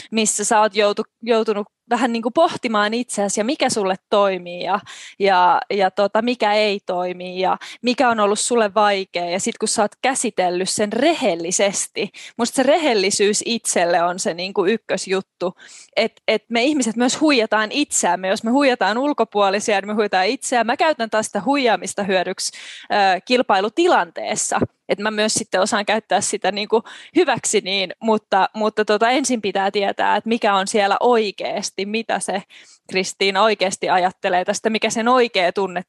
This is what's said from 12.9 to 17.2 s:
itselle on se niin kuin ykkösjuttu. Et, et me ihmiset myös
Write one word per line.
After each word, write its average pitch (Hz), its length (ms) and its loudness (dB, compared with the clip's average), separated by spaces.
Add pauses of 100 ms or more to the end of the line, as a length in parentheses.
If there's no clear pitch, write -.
itselle 180 580 0
on 180 160 -2
se 180 140 -4
niin 185 200 -8
kuin 196 180 0
ykkösjuttu. 190 840 -4 (420)
Et, 214 320 -2
et 220 220 0
me 233 140 0
ihmiset 262 320 0
myös 247 260 0